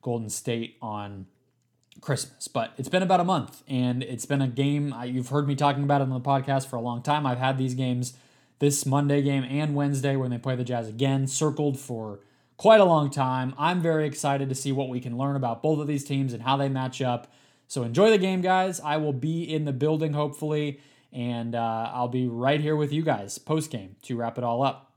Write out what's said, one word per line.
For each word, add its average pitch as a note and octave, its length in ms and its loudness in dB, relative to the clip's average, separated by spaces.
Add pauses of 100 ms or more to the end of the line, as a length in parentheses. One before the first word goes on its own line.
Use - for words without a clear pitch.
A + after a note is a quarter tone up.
Golden A#2 280 -4
State A#2 520 -6
on G2+ 460 -10 (760)
Christmas. - 480 -6
But A2+ 280 -4
it's C3+ 120 -6
been F#3 120 2
about F#3 200 4
a - 20 2
month, E3+ 420 -2
and B2+ 380 0
it's A2 220 -8
been C#3 160 0
a C3 80 2
game, C#3+ 420 0
I, A#2+ 140 -8
you've B2+ 240 -4
heard D3 180 2
me C#3+ 80 0
talking C#3+ 280 2
about C#3+ 180 4
it - 20 2
on C3 60 0
the B2+ 100 -2
podcast C3+ 480 0
for - 80 -10
a A#2 60 -4
long A#2+ 200 -4
time. D3 240 0
I've B2+ 120 0
had C3 200 0
these C3 180 -2
games, B2 380 -2 (460)
this C#3+ 260 2
Monday C#3+ 360 2
game C#3 240 2
and D3 280 -2
Wednesday C#3 440 0
when B2+ 140 -2
they A#2+ 60 -4
play B2+ 200 -4
the B2 80 -2
Jazz A#2 240 -4
again, C3+ 380 0
circled D3 520 0
for A2 400 -10 (380)
quite A3 240 10
a G3 40 10
long D3+ 240 4
time. C3 480 0
I'm E3+ 240 2
very D#3 240 2
excited C#3 440 0
to C3 60 -2
see C#3 160 -4
what C3 180 -2
we B2+ 100 -4
can B2 180 -6
learn C#3 180 -2
about A#2+ 280 -2
both D#3 160 2
of D3 80 -4
these C#3+ 160 -2
teams C3+ 300 -2
and A#2 100 -10
how C3 140 2
they C#3 100 0
match C3 340 -4
up. B2 300 -2 (360)
So B2+ 160 -6
enjoy C3+ 260 4
the A3 80 6
game, F#3 240 2
guys. F#3 400 2
I D3+ 160 -2
will D3+ 160 0
be D#3+ 300 -4
in D#3 200 -2
the C#3+ 100 -2
building, D#3 380 0
hopefully, D3 720 -2 (320)
and, A#2+ 420 -4
uh, A2+ 380 -2
I'll A#2+ 160 -2
be B2+ 180 0
right B2+ 320 2
here D3+ 160 0
with D3 160 0
you D3+ 100 0
guys A2 360 -2
post-game B2+ 680 -4
to A#2+ 140 -6
wrap A#2 200 -4
it B2 60 -4
all A#2 180 0
up. C3+ 220 0 (140)